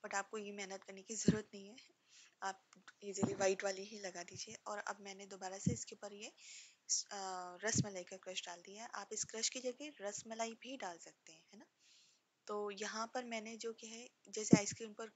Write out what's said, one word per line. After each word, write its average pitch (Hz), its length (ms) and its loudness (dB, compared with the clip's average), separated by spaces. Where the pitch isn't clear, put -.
but 208 100 -4
आपको 202 240 2
ये 202 140 -2
मेहनत 196 320 -6
करने 196 180 -12
की 220 120 -6
ज़रूरत 214 400 6
नहीं 196 140 -12
है, 240 80 -16
आप 190 220 -2
easily 196 300 2
white 196 300 6
वाली 190 180 2
ही 208 160 -8
लगा 180 240 -6
दीजिए। 220 340 -8
और 208 120 -2
अब 202 220 -2
मैंने 196 260 -10
दोबारा 190 320 -6
से - 140 4
इसके 220 220 -4
ऊपर 208 180 -8
ये, 208 160 -10
अ, 185 520 -4
रसमलाई 202 400 2
का 190 120 -10
क्रश 185 300 -6
डाल 175 140 -8
दिया 202 240 -10
है। 240 100 -10
आप 202 180 -6
इस 214 120 -2
क्रश 226 240 0
की 262 120 0
जगह 254 400 -4
रसमलाई 226 520 -2
भी 254 240 -8
डाल 175 220 -4
सकते - 340 -18
हैं, 165 200 -20
है 196 60 -18
ना। 294 80 -18
तो 208 240 0
यहाँ 208 440 -2
पर 254 100 2
मैंने 226 320 -4
जो 226 160 -2
कि 226 140 -12
है, 233 240 -12
जैसे 214 280 10
आइसक्रीम 214 360 0
पर 226 240 -6